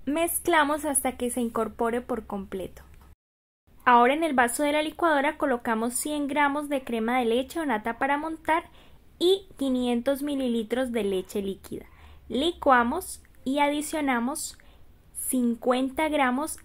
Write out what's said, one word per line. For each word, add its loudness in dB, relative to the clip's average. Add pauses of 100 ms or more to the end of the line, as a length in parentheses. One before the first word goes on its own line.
Mezclamos 2
hasta -2
que -4
se -4
incorpore -2
por -6
completo. -10 (1000)
Ahora 8
en 0
el 0
vaso 2
de 2
la 2
licuadora 2
colocamos 0
cien -4
gramos 0
de -4
crema 0
de 2
leche -2
o -4
nata -2
para 0
montar -2 (540)
y 2 (100)
quinientos 0
mililitros -2
de -2
leche -2
líquida. -8 (420)
Licuamos 0 (220)
y 0
adicionamos -2 (560)
cincuenta 0
gramos 0